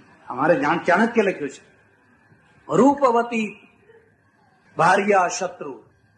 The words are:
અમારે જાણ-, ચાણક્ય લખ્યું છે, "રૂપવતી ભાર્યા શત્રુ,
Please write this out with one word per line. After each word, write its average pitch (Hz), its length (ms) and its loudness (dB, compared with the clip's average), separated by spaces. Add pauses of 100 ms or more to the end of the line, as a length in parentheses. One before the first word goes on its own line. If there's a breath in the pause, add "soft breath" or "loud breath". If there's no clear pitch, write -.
(300)
અમારે 139 300 0
જાણ-, 147 240 -2
ચાણક્ય 220 380 2
લખ્યું 165 280 -4
છે, - 120 -18 (1080)
"રૂપવતી 233 1000 0 (1080)
ભાર્યા 190 500 2
શત્રુ, 156 560 -10 (340)